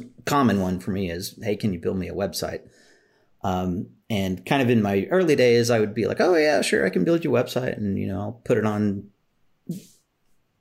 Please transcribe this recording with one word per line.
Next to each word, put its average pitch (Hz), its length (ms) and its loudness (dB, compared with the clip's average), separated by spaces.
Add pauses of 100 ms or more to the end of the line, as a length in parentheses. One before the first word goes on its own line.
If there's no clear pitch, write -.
(260)
common 120 360 2
one 92 180 -2
for 104 120 -8
me 95 200 -4
is, 87 320 -10
"Hey, 104 140 -2
can 104 160 -2
you 87 60 -6
build 95 180 -4
me 90 100 -4
a 87 60 -10
website?" 87 480 -6 (840)
Um, 92 440 -2 (220)
and 95 360 -4
kind 139 160 2
of 120 80 2
in 117 120 4
my 101 300 0
early 175 240 2
days, 120 340 4
I 117 100 4
would 107 140 0
be 110 140 0
like, 107 140 -2
"Oh, 175 140 4
yeah, 151 260 4
sure, - 240 0
I 190 40 2
can 185 140 0
build 165 200 2
you 139 120 0
a 123 80 4
website, - 340 -4
and, 98 220 -2
you 101 80 -4
know, 98 140 -4
I'll 104 220 -8
put 123 140 2
it 107 80 2
on," 104 440 -2 (1500)